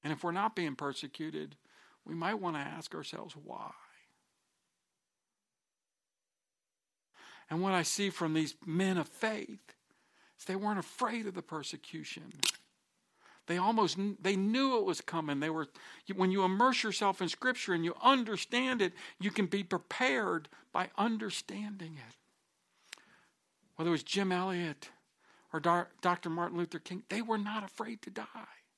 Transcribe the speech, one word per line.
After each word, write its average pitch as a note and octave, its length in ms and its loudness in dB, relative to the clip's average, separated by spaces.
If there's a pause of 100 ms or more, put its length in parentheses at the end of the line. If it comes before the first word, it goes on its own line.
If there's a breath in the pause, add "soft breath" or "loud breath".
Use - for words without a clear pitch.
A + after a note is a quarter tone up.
And D3+ 80 -2
if D3 120 -6
we're F3 80 0
not G3+ 240 0
being D#3 200 -2
persecuted, D3 800 -6 (480 soft breath)
we D#3 80 -8
might E3+ 220 0
want F3+ 220 -2
to C#3+ 40 -4
ask D#3+ 320 -8
ourselves D#3+ 420 -10
why. - 380 -12 (3750 loud breath)
And E3 120 0
what F#3+ 120 4
I F3 100 6
see G3+ 260 2
from E3 240 0
these D#3+ 220 2 (100)
men F#3 320 2
of D#3+ 120 -2
faith - 680 -4 (640 soft breath)
is - 60 -16
they F#3 100 -2
weren't G#3 240 0
afraid A3 480 -2
of F#3+ 60 -6
the F3+ 80 -6
persecution. - 920 -10 (1120 soft breath)
They F3 120 0
almost G3+ 400 4
kn-, G3 220 -2
they F#3+ 160 2
knew A#3+ 420 4
it G#3 80 4
was F3+ 160 0
coming. D3+ 380 -2
They D3+ 100 0
were, D#3 180 -2 (480 loud breath)
when F#3 160 4
you G3 120 4
immerse A3 380 6
yourself G3+ 400 2
in F3+ 60 0
Scripture B3 460 0
and E3 100 2
you E3+ 180 0
understand B3 800 4
it, F3+ 120 2 (260 loud breath)
you F#3+ 120 0
can G3+ 160 2
be G3+ 160 0
prepared F#3 840 0 (240 loud breath)
by F#3 260 0
understanding G3+ 1000 -4
it. A#2 180 -18 (1600 loud breath)
Whether E3 140 0
it - 20 6
was D#3 120 2
Jim G3 280 2
Elliot F3+ 580 0 (640 soft breath)
or D#3+ 80 0
Dar-, F3 300 4 (120)
Doctor F3+ 280 2
Martin E3+ 280 -2
Luther E3+ 220 -2
King, F3+ 300 -10
they G#3 120 -2
were A3 160 0
not G#3 260 -4
afraid A3 400 -8
to - 60 -12
die. A3 380 -12 (300)